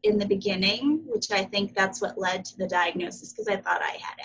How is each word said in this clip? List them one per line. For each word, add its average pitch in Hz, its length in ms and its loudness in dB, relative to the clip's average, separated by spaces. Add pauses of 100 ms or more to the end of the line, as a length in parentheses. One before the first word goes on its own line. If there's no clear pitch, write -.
in 208 140 6
the 202 80 2
beginning, 202 800 2
which 311 260 -2
I 190 120 2
think 196 320 -2
that's 190 260 2
what - 160 -2
led 185 280 0
to - 120 -14
the 185 100 -2
diagnosis, 175 640 -2
'cause 220 140 -6
I 196 100 2
thought - 260 0
I - 180 -4
had - 240 -10